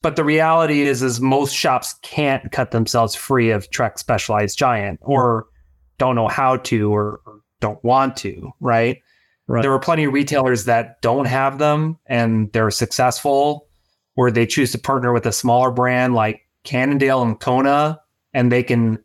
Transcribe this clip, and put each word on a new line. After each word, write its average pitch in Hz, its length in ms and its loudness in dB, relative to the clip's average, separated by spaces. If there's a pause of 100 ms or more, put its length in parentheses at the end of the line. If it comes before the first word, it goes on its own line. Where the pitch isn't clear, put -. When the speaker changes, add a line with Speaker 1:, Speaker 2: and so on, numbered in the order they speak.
Speaker 1:
But 151 140 -2
the 160 80 0
reality 156 580 2
is, 135 220 0
is 120 180 -2
most 139 340 0
shops 131 460 -2
can't 139 500 -4
cut 127 200 -4
themselves 113 440 0
free 120 360 0
of 104 180 -4
Trek - 300 -4
Specialized 107 580 -2
Giant 104 460 -2
or 123 420 0 (540)
don't 131 160 2
know 113 120 0
how 127 300 0
to 107 340 -2
or, 104 360 -2
or - 140 -20 (200)
don't 107 220 -6
want 131 340 2
to, - 420 -10
right? 120 380 0 (500)
Speaker 2:
Right. 120 140 0
Speaker 1:
There 139 120 2
are 135 60 0
plenty 156 260 0
of 135 80 -2
retailers 135 520 0
that 117 380 0
don't 127 220 2
have 135 340 0
them 151 480 0
and 113 460 0
they're 113 180 2
successful, 139 960 0 (480)
or 123 160 2
they 117 160 2
choose 131 240 0
to 117 80 -8
partner 123 340 -2
with 120 140 0
a 107 40 0
smaller 123 380 2
brand 123 460 0
like 110 260 -2 (220)
Cannondale 135 580 0
and 117 180 -2
Kona, 139 600 0 (340)
and 123 180 2
they 123 120 2
can 117 420 0